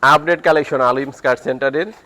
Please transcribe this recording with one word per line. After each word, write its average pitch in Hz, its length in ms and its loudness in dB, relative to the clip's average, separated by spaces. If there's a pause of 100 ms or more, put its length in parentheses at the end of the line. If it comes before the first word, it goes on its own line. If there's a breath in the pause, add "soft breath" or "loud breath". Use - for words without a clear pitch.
(140)
আপডেট 160 320 0
কালেকশন 151 420 0
আলিমস 135 360 -4
কার 127 220 0
সেন্টারের। 139 420 -4 (180)